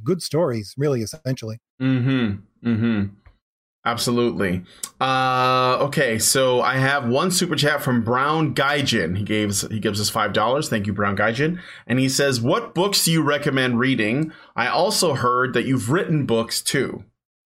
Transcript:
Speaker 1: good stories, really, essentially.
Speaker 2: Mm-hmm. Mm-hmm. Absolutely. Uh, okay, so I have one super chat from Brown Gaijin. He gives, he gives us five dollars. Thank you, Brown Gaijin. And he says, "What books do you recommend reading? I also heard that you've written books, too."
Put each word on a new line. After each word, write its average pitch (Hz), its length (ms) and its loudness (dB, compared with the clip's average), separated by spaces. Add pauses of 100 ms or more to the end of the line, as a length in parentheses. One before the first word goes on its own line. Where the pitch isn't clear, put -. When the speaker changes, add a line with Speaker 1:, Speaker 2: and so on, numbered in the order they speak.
Speaker 1:
good 165 180 -2
stories, 127 560 -2
really, 139 240 0
essentially. 113 580 -8 (220)
Speaker 2:
Mm-hmm. 123 880 -2
Mm-hmm. 113 340 2 (840)
Absolutely. 110 800 0 (380)
Uh, 127 760 2
okay, 135 400 0
so 127 420 2
I 131 140 0
have 135 320 0
one 151 240 2
super 175 240 0
chat 143 260 2
from 123 220 2
Brown 139 500 2
Gaijin. 131 640 0
He 107 60 -2
gives, 104 380 0
he 107 180 -4
gives 104 200 0
us 104 100 0
five 107 240 0
dollars. 120 360 2
Thank 104 180 -2
you, 101 60 -2
Brown 101 240 0
Gaijin. 131 420 0 (280)
And 120 100 0
he 131 120 2
says, 135 300 0
"What 170 360 -2
books 196 300 0
do 165 60 2
you 160 120 2
recommend 135 560 0
reading? 127 520 0 (240)
I 117 120 -2
also 170 480 0
heard 123 380 0
that 135 120 0
you've 117 240 -2
written 151 360 0
books, 113 360 -2
too." - 440 -4 (480)